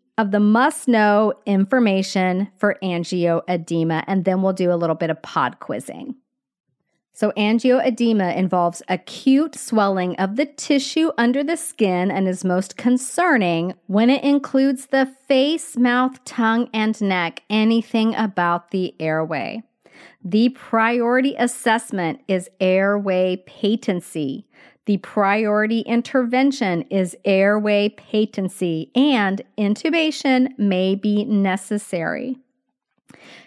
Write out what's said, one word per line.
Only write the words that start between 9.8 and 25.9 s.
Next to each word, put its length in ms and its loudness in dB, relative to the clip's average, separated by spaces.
of 200 -2
the 100 0
tissue 720 -2
under 260 0
the 120 -2
skin 540 0
and 180 0
is 160 -4
most 320 -2
concerning 1000 0
when 240 4
it 140 0
includes 640 0
the 200 0
face, 500 0
mouth, 480 0
tongue, 480 0
and 280 -2
neck, 480 -2
anything 640 2
about 580 -2
the 280 -4
airway. 640 -4
The 260 2
priority 880 0
assessment 920 -2
is 220 -2
airway 880 0
patency. 1000 -4
The 120 0
priority 800 0
intervention 1000 0